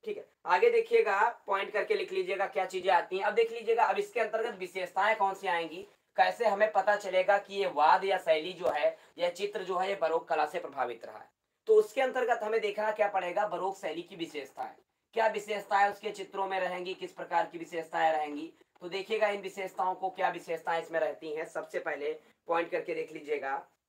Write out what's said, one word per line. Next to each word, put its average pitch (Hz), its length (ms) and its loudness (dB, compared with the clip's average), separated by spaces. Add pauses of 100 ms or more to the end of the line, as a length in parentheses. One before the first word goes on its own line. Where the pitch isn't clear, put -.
ठीक - 120 -8
है, - 120 -14 (180)
आगे 220 240 6
देखिएगा, 220 760 4
point 196 260 -2
करके 208 220 0
लिख 185 180 -4
लीजिएगा 190 340 -2
क्या 185 200 -2
चीजें 185 260 0
आती 175 260 2
हैं। 196 60 -2
अब 208 100 0
देख 226 180 4
लीजिएगा, 233 320 2
अब 196 140 2
इसके 202 220 -4
अंतर्गत 220 380 -2
विशेषताएं 190 580 0
कौन 196 180 0
सी 196 120 -8
आएंगी, 170 420 -4 (280)
कैसे 185 300 2
हमें 214 260 4
पता 208 240 4
चलेगा 190 420 2
कि 196 160 -6
ये 196 120 0
वाद 165 380 4
या 190 140 2
शैली 165 340 2
जो 170 160 -2
है, 151 300 0 (200)
यह 175 120 2
चित्र 202 320 -6
जो 185 160 -2
है, 190 100 0
ये 196 60 -2
बरोक 165 340 0
कला 156 180 2
से 170 120 -6
प्रभावित 131 460 -6
रहा 110 140 -16
है। - 120 -20 (360)
तो 220 80 6
उसके 214 260 6
अंतर्गत 247 420 2
हमें 220 180 0
देखना 214 300 -2
क्या 214 180 2
पड़ेगा, 196 400 0
बरोक 185 280 -4
शैली 165 260 -6
की 190 140 -16
विशेषताएं, 147 580 -10 (380)
क्या 220 140 2
विशेषताएं 208 680 0
उसके 208 180 -8
चित्रों 196 360 -6
में 190 140 -2
रहेंगी, 180 340 -4
किस 180 180 -12
प्रकार 165 340 -2
की 170 120 -14
विशेषताएं 165 540 0
रहेंगी। 151 400 -4 (280)
तो 175 80 -12
देखिएगा 208 400 0
इन 202 120 -2
विशेषताओं 185 540 -4
को, 185 160 -4
क्या 185 180 -2
विशेषताएं 170 540 -4
इसमें 160 180 -2
रहती 156 320 -4
हैं। 156 140 -4
सबसे - 320 -8
पहले 151 420 -6 (260)
point 170 240 0
करके 165 240 -4
देख 160 180 -6
लीजिएगा। 143 540 -4 (220)